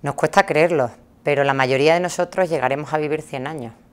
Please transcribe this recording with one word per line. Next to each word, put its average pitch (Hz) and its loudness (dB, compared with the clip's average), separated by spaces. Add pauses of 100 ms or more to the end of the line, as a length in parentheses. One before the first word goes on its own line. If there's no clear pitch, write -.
Nos 143 -4
cuesta - 2
creerlo, 151 2 (320)
pero 143 2
la 139 2
mayoría 135 2
de 175 2
nosotros 180 -2
llegaremos 139 -2
a 151 -2
vivir 151 -4
cien 135 -10
años. 139 -10 (200)